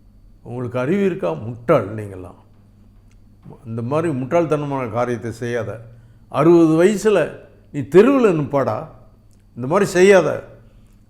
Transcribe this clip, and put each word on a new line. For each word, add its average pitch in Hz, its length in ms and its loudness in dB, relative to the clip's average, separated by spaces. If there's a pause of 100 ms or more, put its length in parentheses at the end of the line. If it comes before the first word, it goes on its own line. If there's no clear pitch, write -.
(420)
உங்களுக்கு 123 360 -8
அறிவு 170 260 -2
இருக்கா? 175 280 -4
முட்டாள் 117 640 -2
நீங்களாம். 95 400 -14 (1300)
இந்த 117 180 -10
மாதிரி 156 300 -4
முட்டாள்தனமான 139 800 -2
காரியத்தை 117 420 -4
செய்யாத. 117 540 -8 (420)
அறுபது 160 560 4
வயசுல 196 540 0 (340)
நீ 147 80 -8
தெருவுல 226 520 4
நிப்பாடா, 139 560 -2 (680)
இந்த 123 120 -10
மாதிரி 185 220 0
செய்யாத." 175 640 2 (560)